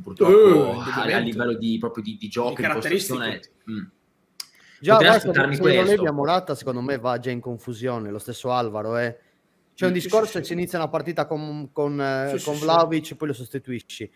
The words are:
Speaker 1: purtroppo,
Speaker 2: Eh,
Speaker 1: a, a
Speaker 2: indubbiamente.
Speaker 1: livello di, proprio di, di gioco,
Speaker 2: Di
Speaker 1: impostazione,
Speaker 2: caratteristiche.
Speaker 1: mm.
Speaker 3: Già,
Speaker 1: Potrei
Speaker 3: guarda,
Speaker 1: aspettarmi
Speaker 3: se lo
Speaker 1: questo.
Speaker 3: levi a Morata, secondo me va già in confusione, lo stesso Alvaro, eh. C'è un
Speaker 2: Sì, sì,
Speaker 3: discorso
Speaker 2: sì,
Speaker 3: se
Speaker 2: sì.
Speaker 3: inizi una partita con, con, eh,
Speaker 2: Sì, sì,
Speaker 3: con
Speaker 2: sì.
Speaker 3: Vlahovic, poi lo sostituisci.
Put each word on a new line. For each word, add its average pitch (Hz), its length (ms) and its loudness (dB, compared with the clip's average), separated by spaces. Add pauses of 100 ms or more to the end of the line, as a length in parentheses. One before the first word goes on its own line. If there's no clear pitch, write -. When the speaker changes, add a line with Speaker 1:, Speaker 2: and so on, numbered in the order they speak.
Speaker 1:
purtroppo, 180 340 4
Speaker 2:
Eh, 214 100 10
Speaker 1:
a, 147 280 6
a - 20 -
Speaker 2:
indubbiamente. 113 440 -2 (100)
Speaker 1:
livello 117 240 -2
di, 110 240 -2
proprio 113 260 -8
di, 107 140 -10
di 104 100 -12
gioco, 120 260 -4
Speaker 2:
Di 123 80 -6
Speaker 1:
impostazione, 151 640 -2 (160)
Speaker 2:
caratteristiche. - 100 -20 (200)
Speaker 1:
mm. 107 140 -8 (960)
Speaker 3:
Già, 196 160 6
Speaker 1:
Potrei 175 140 8
Speaker 3:
guarda, 196 60 8 (140)
Speaker 1:
aspettarmi 143 260 2
Speaker 3:
se 147 60 -2
lo 156 60 6
Speaker 1:
questo. 139 240 4
Speaker 3:
levi 185 140 2
a 151 60 0
Morata, 156 420 -2
secondo 123 280 -6
me 135 160 -4
va 120 200 -2
già 123 120 -6
in 120 100 -6
confusione, 117 720 -8
lo 104 80 -8
stesso 123 340 -6
Alvaro, 113 460 -2
eh. 120 200 -4 (560)
C'è 185 120 -2
un 180 80 2
Speaker 2:
Sì, 180 60 0
sì, 160 60 -10
Speaker 3:
discorso 214 260 2
Speaker 2:
sì, 185 60 -6
Speaker 3:
se 156 60 -6
Speaker 2:
sì. - 80 -8
Speaker 3:
inizi 175 240 -4
una 160 120 -2
partita 156 380 -4
con, 151 460 -8
con, 143 260 -4
eh, 135 340 -2
Speaker 2:
Sì, 131 60 -4
sì, - 60 -8
Speaker 3:
con 147 120 -4
Speaker 2:
sì. 147 40 -8
Speaker 3:
Vlahovic, 160 540 0
poi 151 140 -8
lo 135 60 -4
sostituisci. 120 800 -10